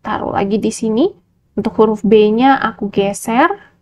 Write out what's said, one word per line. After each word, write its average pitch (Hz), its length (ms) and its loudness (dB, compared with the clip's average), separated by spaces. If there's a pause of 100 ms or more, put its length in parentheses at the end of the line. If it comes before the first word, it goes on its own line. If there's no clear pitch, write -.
taruh 214 320 -6
lagi 196 240 -2
di 214 160 -2
sini. 240 400 -2 (480)
Untuk - 160 -4
huruf 214 240 2
B-nya 214 560 4
aku 226 320 -6
geser 226 640 -2 (300)